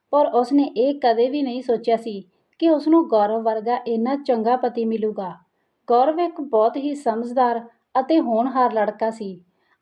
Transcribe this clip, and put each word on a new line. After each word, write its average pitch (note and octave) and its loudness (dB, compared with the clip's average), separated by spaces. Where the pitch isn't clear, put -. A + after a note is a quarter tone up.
ਪਰ D4 2
ਉਸਨੇ C4+ 2
ਇਹ C#4 -2
ਕਦੇ A#3 2
ਵੀ D4 -4
ਨਹੀਂ B3+ -4
ਸੋਚਿਆ A#3 -2
ਸੀ A3 -10
ਕਿ E4 2
ਉਸ D4+ 2
ਨੂੰ D#4+ 4
ਗੌਰਵ A3 2
ਵਰਗਾ A3+ -2
ਇੰਨਾ A#3 -2
ਚੰਗਾ A#3+ 0
ਪਤੀ A#3+ -2
ਮਿਲੂਗਾ। G#3 -4
ਗੌਰਵ C4+ 4
ਇੱਕ E4+ -4
ਬਹੁਤ A#3 0
ਹੀ C#4+ -4
ਸਮਝਦਾਰ A#3+ -2
ਅਤੇ D#4+ 2
ਹੋਣਹਾਰ A#3+ 0
ਲੜਕਾ G#3+ -2
ਸੀ G3 -10